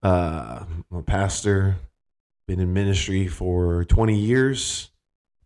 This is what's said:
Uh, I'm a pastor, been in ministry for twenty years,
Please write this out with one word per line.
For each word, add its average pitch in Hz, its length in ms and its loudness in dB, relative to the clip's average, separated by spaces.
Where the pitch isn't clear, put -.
Uh, 80 640 0
I'm 90 80 -8
a 82 40 -6
pastor, 98 720 0
been 92 140 -2
in 90 140 0
ministry 98 520 0
for 90 580 0
twenty 110 340 4
years, 127 720 0